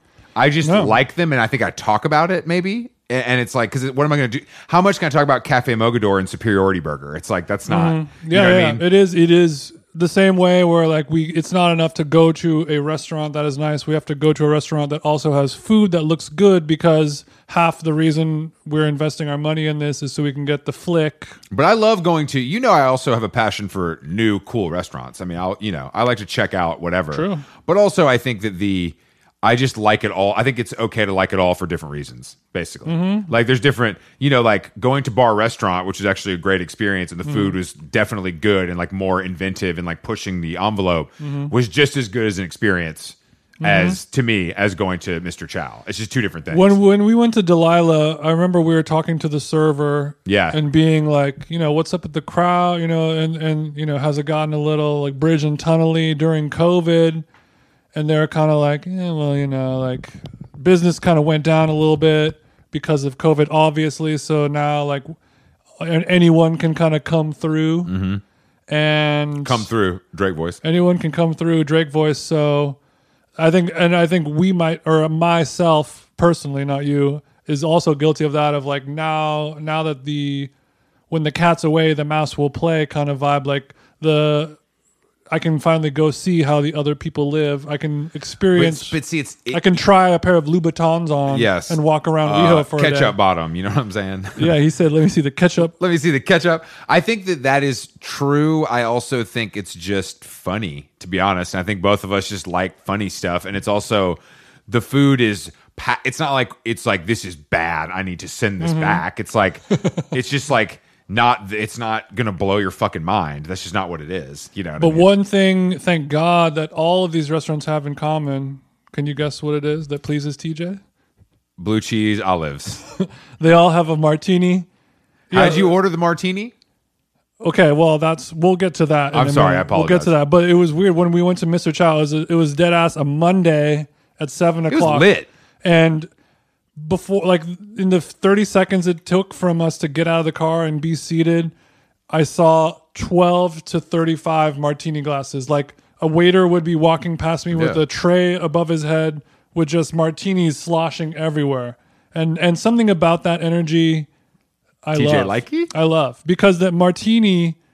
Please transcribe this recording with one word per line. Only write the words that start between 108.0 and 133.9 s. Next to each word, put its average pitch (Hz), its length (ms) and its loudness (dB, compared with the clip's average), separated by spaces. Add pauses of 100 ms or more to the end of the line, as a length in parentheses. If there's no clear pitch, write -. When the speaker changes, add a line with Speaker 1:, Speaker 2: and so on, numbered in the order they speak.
Speaker 1:
need 90 180 -8
to 87 80 -14
send 98 320 -4
this 165 120 -2
Speaker 2:
Mm-hmm. 160 100 -2
Speaker 1:
back." 85 380 -2
It's - 140 -10
like, 98 280 0 (240)
Speaker 2:
<laughs> - 260 -6
Speaker 1:
it's 127 160 -4
just 143 220 -6
like, 110 320 -2 (240)
not, 104 460 0
it's 107 240 -6
not 110 380 -6
gonna 107 180 -2
blow 98 240 -2
your 98 140 -2
fucking 92 340 -4
mind. 80 400 -2
That's 90 180 -10
just 85 120 -10
not 95 160 -4
what 82 100 -10
it 76 100 -14
is. 76 440 -10
You 98 100 -8
know 82 80 -10
what 151 80 -10
Speaker 2:
But 165 80 2
Speaker 1:
I - 40 4
mean? 160 100 2
Speaker 2:
one 202 220 4
thing, 190 540 0
thank 160 300 -2
God, 165 460 2
that 156 180 -6
all 175 320 0
of 170 80 -4
these 156 180 -2
restaurants 156 360 -4
have 151 200 -4
in 143 80 -8
common, 139 680 -4 (300)
can 147 120 -4
you 147 80 -4
guess 143 300 -6
what 151 120 -2
it 147 120 -4
is 151 220 -4
that 143 140 -8
pleases 147 360 -4
T 160 160 -8
J? 175 240 -8 (800)
Speaker 1:
Blue 107 240 -2
cheese, 107 400 -2
olives. 80 600 -4 (400)
Speaker 2:
<laughs> - 160 -20
They 160 140 6
all 170 160 8
have 165 220 2
a 156 80 -2
martini. 180 640 2 (640)
Speaker 1:
How'd 185 220 4
Speaker 2:
Yeah. 156 60 0
Speaker 1:
you 190 120 4
order 185 200 4
the 165 80 -2
martini? 185 560 -2 (840)
Speaker 2:
Okay, 170 340 4
well, 156 260 4
that's, 160 340 -4
we'll 175 240 2
get 180 200 0
to 165 100 2
that 143 260 0
in - 60 2
Speaker 1:
I'm 131 80 6
Speaker 2:
a 143 40 2
Speaker 1:
sorry, 101 260 4
Speaker 2:
minute. 92 140 -2
Speaker 1:
I 101 60 2
Speaker 2:
We'll 165 100 2
get 180 100 4
Speaker 1:
apologize. 160 80 -2
Speaker 2:
to 170 80 2
that. 147 180 2
But 175 180 6
it 175 60 6
was 175 180 4
weird 180 240 2
when 175 160 2
we 175 80 2
went 180 200 2
to 175 60 -2
Mister 170 240 0
Chow. 156 280 2
It - 20 2
was, 147 140 0
it 156 160 -4
was 165 240 2
dead 170 180 2
ass 170 240 2
a 147 80 -2
Monday 151 840 2 (300)